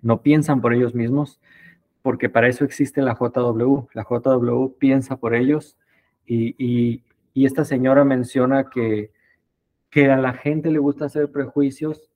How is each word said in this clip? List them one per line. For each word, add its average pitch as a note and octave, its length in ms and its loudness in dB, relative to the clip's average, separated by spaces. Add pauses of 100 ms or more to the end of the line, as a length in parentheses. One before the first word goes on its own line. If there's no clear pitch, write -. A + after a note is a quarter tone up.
no A#2 200 0
piensan D3 400 2
por A#2 120 2
ellos A#2+ 200 0
mismos, B2 460 -4 (640)
porque B2 280 -4
para A#2 180 2
eso B2 160 0
existe C#3 380 -2
la B2 140 -2
J B2 260 -4
W. A#2+ 520 0
La A2 100 -10
J A#2+ 260 -2
W B2 500 0
piensa C3+ 380 0
por A#2 180 -4
ellos C#3+ 420 -2 (480)
y, A#2 320 -2
y, A#2+ 460 -2 (300)
y C3+ 120 2
esta C#3 200 0
señora C3+ 400 2
menciona C3 640 0
que, A2 420 -4 (760)
que C#3 220 4
a C3 60 2
la C3 160 -2
gente D#3 380 -4
le D#3 80 0
gusta C#3+ 260 -2
hacer C#3+ 260 -4
prejuicios C#3+ 840 -4